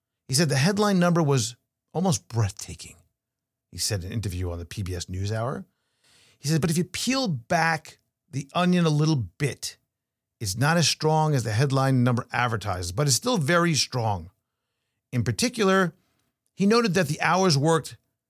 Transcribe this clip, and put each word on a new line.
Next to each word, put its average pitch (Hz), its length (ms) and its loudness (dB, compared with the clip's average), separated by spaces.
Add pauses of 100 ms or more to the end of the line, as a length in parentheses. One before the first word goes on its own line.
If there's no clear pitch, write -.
(300)
He 135 60 -2
said 151 140 4
the 147 80 0
headline 202 420 2
number 175 240 4
was 139 340 0 (360)
almost 165 360 -2
breathtaking, - 680 -6 (760)
he - 60 -14
said 98 220 -4
in 87 80 -10
an - 40 -10
interview 92 380 -4
on 85 80 -8
the 87 60 -10
P - 180 -10
B 90 120 -6
S 90 120 -10
NewsHour. 110 580 -6 (760)
He - 100 -6
said, 160 120 2
"But 170 100 0
if 165 80 0
you 180 60 0
peel 262 420 -2
back 165 720 -2 (320)
the 143 240 -8
onion 180 320 2
a 160 40 4
little 151 260 2
bit, - 600 -6 (640)
it's 98 180 -6
not 147 200 2
as 170 100 2
strong 156 480 0
as 127 80 0
the 117 80 -4
headline 131 540 2
number 120 280 0
advertises, 101 600 -2
but 143 160 -2
it's 123 80 2
still 247 220 0
very 170 360 2
strong." 107 560 -2 (840)
In 120 120 0
particular, 190 680 2 (600)
he 190 120 0
noted 226 280 4
that 170 140 2
the 151 120 -4
hours 175 380 2
worked 151 380 0 (340)